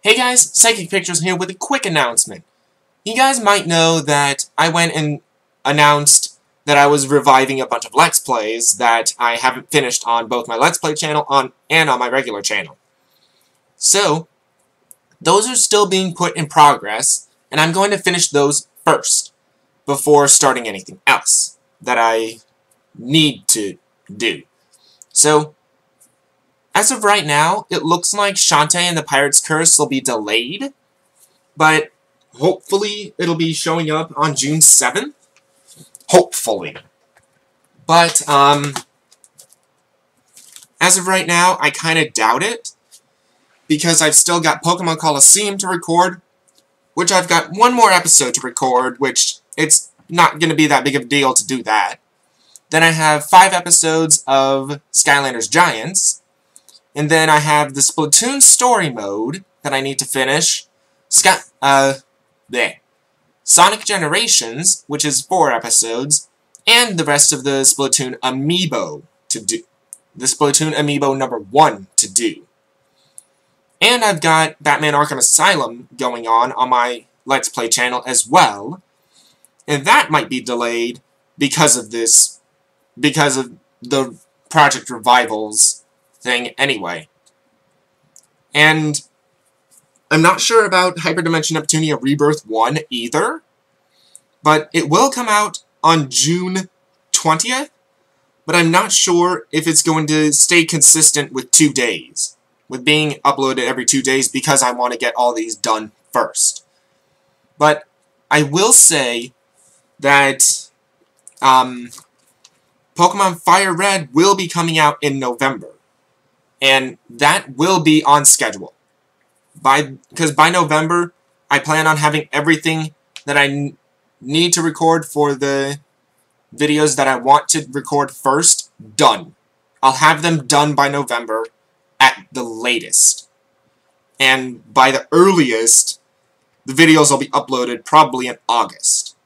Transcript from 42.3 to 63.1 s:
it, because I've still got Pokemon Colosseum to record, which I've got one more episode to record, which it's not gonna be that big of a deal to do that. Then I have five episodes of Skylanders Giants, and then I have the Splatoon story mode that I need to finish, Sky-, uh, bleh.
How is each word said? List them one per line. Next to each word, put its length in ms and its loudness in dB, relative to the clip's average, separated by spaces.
it, 280 -6
because 340 0
I've 140 2
still 260 2
got 220 -2
Pokemon 360 -2
Colosseum 600 0
to 80 -6
record, 560 -2
which 180 -2
I've 160 2
got 220 0
one 240 2
more 160 4
episode 440 2
to 60 -4
record, 580 -2
which 420 -2
it's 360 -2
not 300 2
gonna 160 0
be 120 2
that 160 2
big 140 -2
of 60 -2
a 20 -12
deal 300 0
to 120 -2
do 180 -6
that. 320 -2
Then 120 2
I 100 4
have 360 0
five 240 6
episodes 760 0
of 540 0
Skylanders 600 0
Giants, 720 -2
and 160 -2
then 180 4
I 120 4
have 340 0
the 80 -2
Splatoon 580 -2
story 480 2
mode 560 -8
that 140 -6
I 80 -2
need 160 -6
to 80 -6
finish, 580 -2
Sky-, 320 2
uh, 340 2
bleh. 260 -4